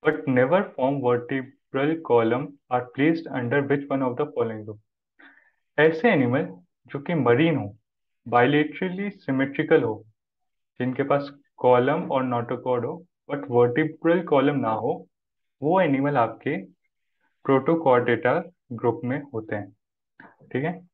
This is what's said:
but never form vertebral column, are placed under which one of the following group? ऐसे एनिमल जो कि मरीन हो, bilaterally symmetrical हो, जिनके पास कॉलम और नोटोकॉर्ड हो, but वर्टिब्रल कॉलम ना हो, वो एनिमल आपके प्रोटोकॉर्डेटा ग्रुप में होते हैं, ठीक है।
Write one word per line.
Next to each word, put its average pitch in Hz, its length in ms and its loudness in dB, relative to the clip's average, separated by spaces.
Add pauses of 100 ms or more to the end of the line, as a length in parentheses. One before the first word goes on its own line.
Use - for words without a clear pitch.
but 151 240 -2
never 139 460 2
form 135 260 -2
vertebral 131 960 -2 (140)
column, 120 480 2 (140)
are 123 160 -2 (100)
placed 165 340 0
under 135 300 -2
which 139 260 -2
one 135 140 -2
of 123 140 -2
the 147 100 -2
following 113 380 -6
group? 107 160 -14 (960)
ऐसे 160 320 4
एनिमल 143 500 0 (260)
जो 143 160 -10
कि 175 120 -4
मरीन 139 420 4
हो, 101 220 -8 (500)
bilaterally 151 960 0
symmetrical 139 600 2
हो, - 220 -6 (760)
जिनके 127 220 -2
पास 143 280 0 (260)
कॉलम 127 540 2
और 135 120 0
नोटोकॉर्ड 123 600 -4
हो, 151 220 -10 (240)
but 143 200 -8
वर्टिब्रल 156 760 2
कॉलम 143 300 2
ना 113 120 -2
हो, 120 400 -4 (540)
वो 175 180 2
एनिमल 143 360 0
आपके 143 600 -4 (680)
प्रोटोकॉर्डेटा 135 1000 2 (280)
ग्रुप 117 320 -2
में 135 180 -4
होते 110 340 -8
हैं, 101 200 -12 (460)
ठीक - 420 -8
है। - 300 -8